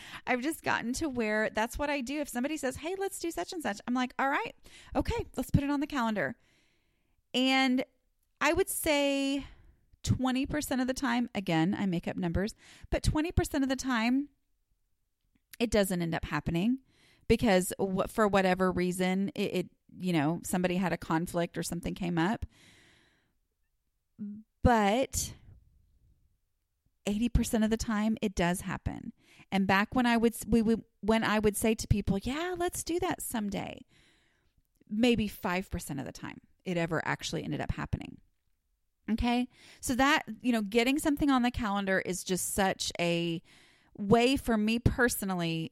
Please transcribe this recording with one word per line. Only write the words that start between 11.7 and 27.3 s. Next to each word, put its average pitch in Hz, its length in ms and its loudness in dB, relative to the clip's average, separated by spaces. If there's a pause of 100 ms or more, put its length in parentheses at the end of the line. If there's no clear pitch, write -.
I 202 80 -2
make 175 220 -2
up - 100 -6
numbers, 180 380 -2 (340)
but 311 140 -2
twenty 311 280 0
percent 320 320 0
of 262 60 0
the 269 60 0
time, 254 540 0 (1300)
it 233 100 0
doesn't 196 320 2
end 165 140 -2
up - 100 -4
happening 175 540 0 (480)
because 202 520 4
wh-, 190 280 0
for 220 200 2
whatever 185 440 4
reason, 185 640 0
it, 202 180 -2
it, 180 160 -4 (300)
you 180 140 -2
know, 160 300 2
somebody 180 340 0
had 180 160 0
a 170 40 -2
conflict 170 640 -2
or 165 40 -4
something 175 300 -6
came 175 240 -4
up. 180 300 0 (2250)
But 233 680 4 (1700)
eighty 208 220 0
percent 226 360 2